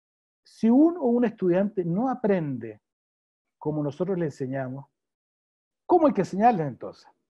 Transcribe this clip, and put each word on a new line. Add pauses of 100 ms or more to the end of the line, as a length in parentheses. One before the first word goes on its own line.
(420)
si
un
o
una
estudiante
no
aprende (800)
como
nosotros
le
enseñamos, (1000)
¿cómo
hay
que
enseñarles
entonces? (240)